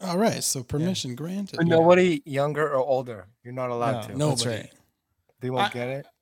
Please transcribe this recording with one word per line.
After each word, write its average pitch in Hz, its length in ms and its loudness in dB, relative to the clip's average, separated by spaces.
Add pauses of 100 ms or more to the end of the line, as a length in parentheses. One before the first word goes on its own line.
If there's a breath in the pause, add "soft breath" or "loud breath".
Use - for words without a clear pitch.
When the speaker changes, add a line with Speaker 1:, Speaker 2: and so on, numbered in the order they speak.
Speaker 1:
All 175 160 -4
right, 196 260 2
so - 180 -2
Speaker 2:
Yeah. 117 60 -10
Speaker 1:
permission 156 480 -2
granted. 185 440 -8
Speaker 3:
But 165 80 2
Speaker 2:
Yeah. 165 100 4
Speaker 3:
nobody 175 480 6
younger 143 460 -2
or 143 60 -2
older. 123 500 -2 (180)
You're 120 80 -14
not 127 160 -6
allowed 120 240 0
Speaker 2:
No, 117 80 -4
Speaker 3:
to. 107 80 -10
Speaker 2:
that's 127 100 -8 (260)
Speaker 1:
Nobody. 113 180 -4
Speaker 2:
right. - 100 -18 (680)
Speaker 3:
They 127 100 -6
won't 127 160 0
Speaker 2:
I, - 80 -4
Speaker 3:
get 120 140 -4
it. 139 180 -8 (160)